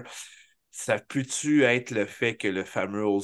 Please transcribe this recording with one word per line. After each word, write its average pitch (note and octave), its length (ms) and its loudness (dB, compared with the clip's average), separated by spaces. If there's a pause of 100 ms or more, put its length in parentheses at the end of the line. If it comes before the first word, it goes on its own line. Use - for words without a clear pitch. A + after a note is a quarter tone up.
(720)
Ça - 280 0
peut-tu C#3+ 640 0
être B2 280 2
le G#2+ 140 0
fait A2+ 300 -2
que - 120 -4
le F#2+ 180 -2
fameux G2+ 400 -4
old G2+ 180 2